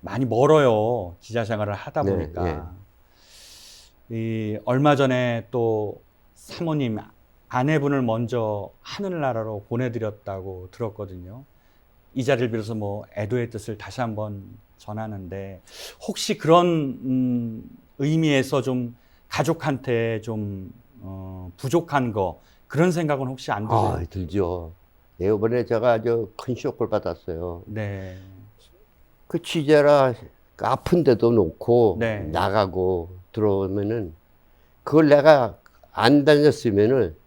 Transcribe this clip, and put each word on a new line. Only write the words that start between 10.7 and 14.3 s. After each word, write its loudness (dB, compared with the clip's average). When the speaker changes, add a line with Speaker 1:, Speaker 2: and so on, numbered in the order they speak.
Speaker 1:
들었거든요. -12
이 -4
자리를 2
빌어서 -4
뭐 -6
애도의 -4
뜻을 -10
다시 -12
한번 -8